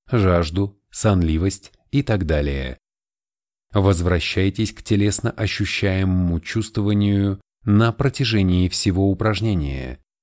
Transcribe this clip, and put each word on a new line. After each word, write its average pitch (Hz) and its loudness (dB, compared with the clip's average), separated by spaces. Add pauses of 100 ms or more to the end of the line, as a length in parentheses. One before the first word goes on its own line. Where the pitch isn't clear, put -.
жажду, 92 0 (120)
сонливость 90 0 (180)
и 139 0
так 98 -2
далее. 71 -4 (960)
Возвращайтесь 95 0
к - -20
телесно 104 0
ощущаемому 92 -2
чувствованию 101 0 (220)
на 107 4
протяжении 104 2
всего 98 0
упражнения. 90 -2 (240)